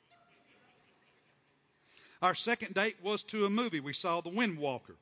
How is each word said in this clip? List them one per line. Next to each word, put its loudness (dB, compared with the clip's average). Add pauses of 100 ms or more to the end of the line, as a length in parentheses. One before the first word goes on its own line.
(2250)
Our 6
second -2
date 2
was -2
to 0
a 2
movie. 0
We -6
saw 0
The -8
Windwalker. -2